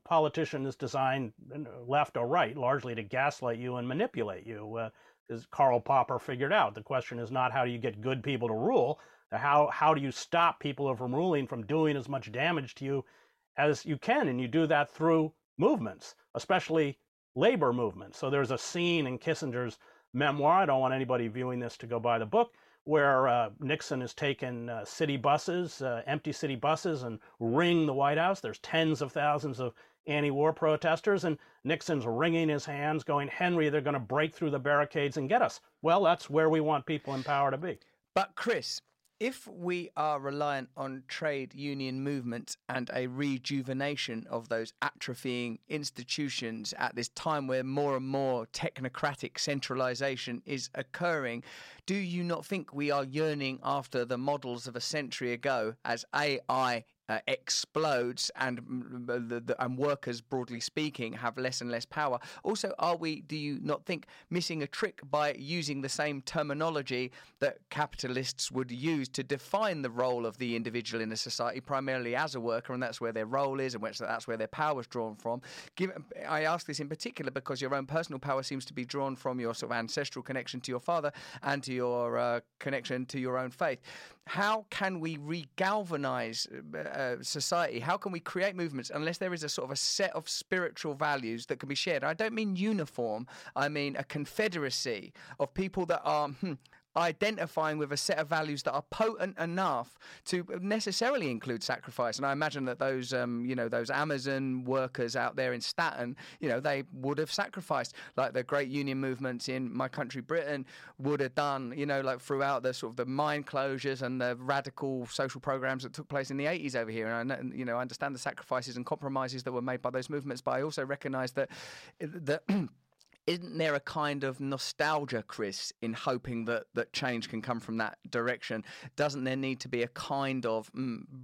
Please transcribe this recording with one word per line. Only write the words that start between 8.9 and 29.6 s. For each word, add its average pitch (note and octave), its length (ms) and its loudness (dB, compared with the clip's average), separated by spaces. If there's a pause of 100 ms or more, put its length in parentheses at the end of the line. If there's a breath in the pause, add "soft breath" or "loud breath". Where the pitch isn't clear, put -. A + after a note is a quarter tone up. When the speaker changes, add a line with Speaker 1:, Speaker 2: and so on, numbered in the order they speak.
Speaker 1:
how, C#3+ 400 6
how D#3 220 6
do D3 80 2
you C#3 100 0
stop E3+ 480 2
people C#3 360 0
from B2 180 -2
ruling D3+ 320 2
from A2+ 220 -6
doing D3+ 280 4
as B2+ 140 -4
much B2+ 220 -4
damage C#3+ 440 0
to C#3 100 -8
you C3+ 200 0 (500 soft breath)
as D3 300 4
you D#3 100 0
can, A#3+ 320 4
and B2+ 140 2
you B2+ 60 0
do D#3 180 4
that D3 240 4
through D#3 420 4 (280)
movements, D#3+ 560 2 (180)
especially D#3+ 640 2 (380)
labor C#3+ 360 6
movements. A2 460 -2
So C3+ 140 -2
there's C#3 180 4
a C3 80 0
scene F3 480 2
in B2+ 140 -4
Kissinger's B2 580 -2 (380 soft breath)
memoir, C#3+ 480 6
I - 20 6
don't C3+ 160 6
want C3 140 4
anybody B2 320 2
viewing B2 320 -2
this A#2+ 180 -6
to - 80 -12
go A#2 140 0
buy A#2 180 4
the A2+ 80 0
book, A#3 300 4 (300 soft breath)
where, C#3 420 6
uh, A#2+ 320 4
Nixon C#3 420 -2
has B2 140 -6
taken, B2+ 520 -2
uh, A2+ 160 -6
city D3 320 0
buses, D3+ 680 2
uh, A#2 240 -2
empty C3 240 -2
city C#3 240 -2
buses, D3 480 0
and A2+ 160 -6 (200 soft breath)
ring D#3+ 460 6
the C#3+ 80 2
White C#3 240 4
House. F#3 220 4
There's G#2+ 200 -6
tens D#3+ 440 2
of C3 80 -2
thousands D3 480 2
of B2 160 -2 (320 soft breath)